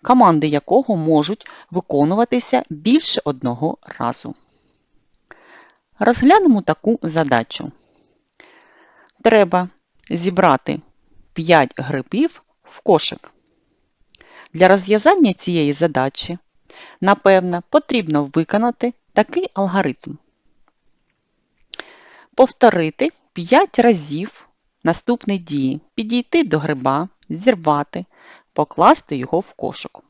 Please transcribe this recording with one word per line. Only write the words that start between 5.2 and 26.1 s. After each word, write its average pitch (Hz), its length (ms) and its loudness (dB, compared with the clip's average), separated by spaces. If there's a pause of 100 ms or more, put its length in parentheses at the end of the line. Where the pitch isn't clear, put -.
Розглянемо 254 640 4
таку - 400 -2
задачу. 143 720 -4 (1500)
Треба 185 480 2 (400)
зібрати 175 720 0 (520)
п'ять 160 440 2
грибів 139 680 -6 (200)
в - 160 -20
кошик. - 520 -2 (1200)
Для 180 140 4
розв'язання 208 680 4
цієї 156 400 -2
задачі, 151 640 -4 (640)
напевно, 185 680 2
потрібно 160 640 -2
виконати 233 600 -2 (200)
такий 339 400 -2
алгоритм. 185 640 -4 (2250)
Повторити 240 720 2 (240)
п'ять 247 460 0
разів 175 680 -2 (360)
наступні 196 540 -4
дії. 147 440 -6 (140)
Підійти 240 480 -2